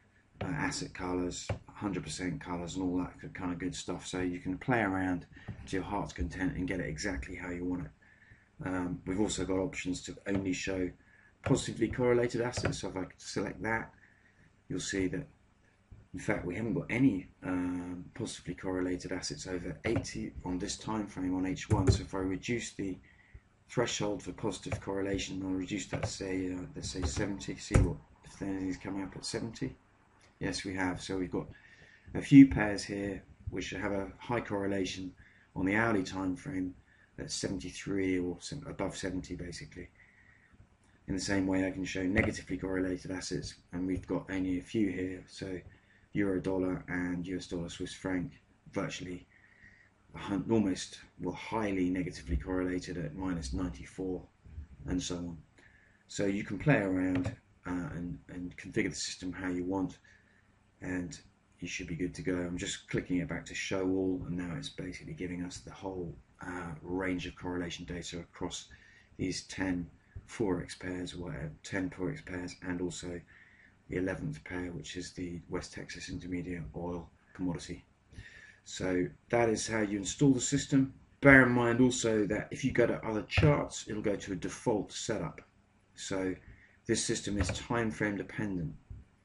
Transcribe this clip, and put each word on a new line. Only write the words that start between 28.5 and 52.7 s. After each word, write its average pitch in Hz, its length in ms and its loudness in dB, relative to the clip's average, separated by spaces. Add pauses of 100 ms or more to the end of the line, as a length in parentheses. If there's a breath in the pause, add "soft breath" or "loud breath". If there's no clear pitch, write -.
coming 98 260 -4
up 92 120 -8
at - 80 -12
seventy. 113 520 -4 (640 loud breath)
Yes, 92 240 -2
we 95 100 -4
have. 92 260 0
So 95 180 -2
we've 92 140 -2
got 80 140 -2 (680 loud breath)
a 98 80 -2
few 139 240 12
pairs 104 360 0
here 101 400 -4 (280)
which 95 180 -4
have 98 220 -2
a 98 260 -2
high 120 240 -2
correlation 98 720 0 (420 loud breath)
on 95 120 0
the 98 80 4
hourly 110 280 4
time 92 320 -2
frame 92 380 -4 (460 soft breath)
at - 120 -8
seventy-three 95 880 0
or 90 200 -2
some, - 280 -10
above 87 280 -4
seventy, 92 400 -4
basically. 87 540 -10 (1160 loud breath)
In 95 80 0
the 92 60 -2
same 98 260 2
way, 95 180 4
I 92 60 0
can 92 120 -4
show 92 200 -2
negatively 95 540 2
correlated 92 520 -2
assets, - 460 -6 (180)
and 90 140 -2
we've 92 180 -2
got 87 240 -2
only 92 300 0
a - 20 -10
few 107 280 2
here. 92 380 -4
So 95 320 -8 (580 loud breath)
euro 98 240 4
dollar 92 460 2
and 87 400 -2
U 90 100 -4
S 85 100 -8
dollar 85 220 -4
Swiss - 240 -8
franc 92 380 -2 (400)
virtually 90 560 -6 (880 loud breath)
a - 20 -10
hun-, 95 320 -2
almost, 98 500 4 (200)
well, 90 160 -2
highly 98 540 0
negatively - 480 0
correlated 92 600 0